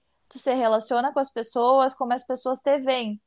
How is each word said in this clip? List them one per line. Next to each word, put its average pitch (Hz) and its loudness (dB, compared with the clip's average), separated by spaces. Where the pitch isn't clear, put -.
tu - -14
se 262 -2
relaciona 240 0
com 285 0
as 269 -4
pessoas, 254 2
como 247 -4
as 262 -4
pessoas 254 -4
te 285 2
veem. 247 -2